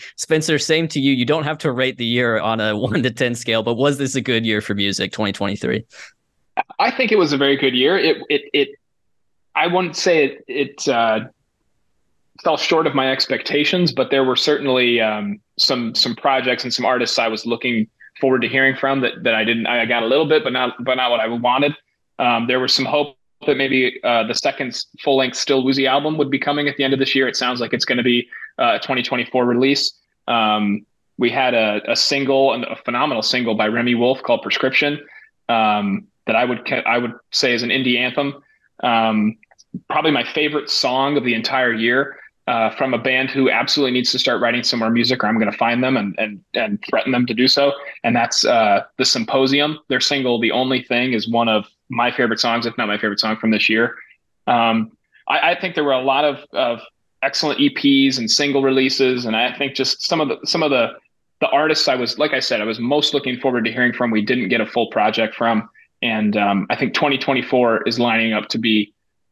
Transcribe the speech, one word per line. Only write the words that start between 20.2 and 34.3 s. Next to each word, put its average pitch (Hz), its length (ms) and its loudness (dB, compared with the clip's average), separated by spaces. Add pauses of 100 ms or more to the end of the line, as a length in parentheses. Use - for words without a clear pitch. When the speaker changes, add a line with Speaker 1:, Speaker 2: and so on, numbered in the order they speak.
Speaker 2:
bit, 147 180 2
but 123 80 -2
not, 127 320 -4
but 127 120 0
not 127 140 0
what 117 100 2
I 110 80 -2
wanted. 123 460 0 (440)
Um, 117 280 0
there 127 140 0
was 127 140 0
some 135 100 0
hope 147 320 -2 (300)
that 143 100 2
maybe, 131 480 0
uh, 117 200 2
the 113 100 -4
second 135 340 -4
s-, - 180 -10 (160)
full-length 131 340 0
Still 135 280 0
Woozy 135 220 2
album 147 320 0
would 135 120 0
be 135 100 0
coming 147 280 -2
at 139 80 -4
the 139 80 0
end 135 80 0
of 131 60 2
this 135 160 0
year. 131 140 2
It - 80 -4
sounds 123 240 -2
like 117 120 -4
it's 117 120 -2
gonna 123 180 0
be, 120 260 2 (300)
uh, 117 240 2
a - 20 -8
twenty 127 200 -2
twenty-four 123 400 -2
release. 131 480 2 (340)
Um, 107 580 0 (320)
we 120 140 0
had 127 240 0
a, 107 320 0
a 117 80 0
single, 135 580 2
a 117 220 -6
phenomenal 123 480 -2
single 117 320 -2
by 107 140 0
Remy 120 260 0
Wolf 123 300 2
called 120 180 0